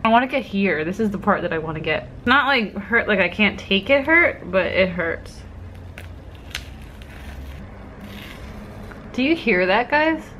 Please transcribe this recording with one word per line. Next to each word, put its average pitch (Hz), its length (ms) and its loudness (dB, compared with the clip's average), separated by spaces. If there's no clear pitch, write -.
I 226 60 4
wanna 233 160 6
get 269 160 -2
here. 190 420 0
This 185 160 -4
is 214 120 2
the 196 80 -4
part 170 240 2
that 170 100 -2
I 160 60 -2
wanna 156 200 -4
get. 156 280 -2
Not, 262 220 4
like, 240 280 2
hurt, 220 320 0
like, 202 120 4
I 180 100 4
can't - 300 2
take 196 320 0
it 277 160 4
hurt, 320 440 4
but 180 140 4
it 185 240 4
hurts. 170 520 -6
Do 247 80 0
you 294 140 4
hear 185 320 2
that, 220 240 2
guys? 311 320 2